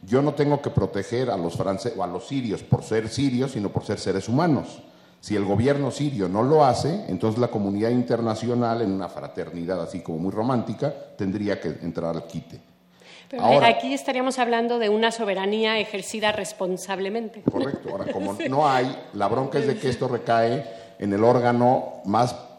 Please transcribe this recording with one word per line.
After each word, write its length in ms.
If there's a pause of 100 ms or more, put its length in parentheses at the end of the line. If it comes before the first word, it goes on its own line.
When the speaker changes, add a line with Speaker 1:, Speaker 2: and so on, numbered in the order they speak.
Speaker 1:
yo 180
no 140
tengo 260
que 80
proteger 600
a 60
los 220
france-, 400
o 60
a 40
los 200
sirios 360
por 200
ser 260
sirios, 420
sino 180
por 140
ser 160
seres 300
humanos. 500 (400)
Si 160
el 80
gobierno 480
sirio 380
no 140
lo 200
hace, 460
entonces 320
la 80
comunidad 400
internacional, 960
en 100
una 160
fraternidad 720
así 180
como 200
muy 120
romántica, 600 (240)
tendría 420
que 100 (120)
entrar 340
al 100
quite. 360 (680)
Speaker 2:
Pero 140
Speaker 1:
Ahora 240
Speaker 2:
aquí 260
estaríamos 460
hablando 400
de 80
una 240
soberanía 680
ejercida 520
responsablemente. 1120
Speaker 1:
Correcto. 500
Ahora, 220
como 220
Speaker 2:
<laughs> 20
Sí. 100
Speaker 1:
no 220
hay, 260 (180)
la 140
bronca 320
es 80
de 80
que 60
Speaker 2:
Sí. 80
Speaker 1:
esto 180
recae 560 (360)
en 120
el 140
órgano 680 (100)
más 280 (260)